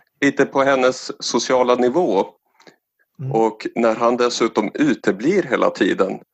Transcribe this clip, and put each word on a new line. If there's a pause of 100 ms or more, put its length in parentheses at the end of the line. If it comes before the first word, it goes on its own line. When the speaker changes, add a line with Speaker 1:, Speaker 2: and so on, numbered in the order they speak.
(200)
Speaker 1:
lite
på
hennes
sociala
nivå. (920)
Speaker 2:
Mm.
Speaker 1:
Och
när
han
dessutom
uteblir
hela
tiden (140)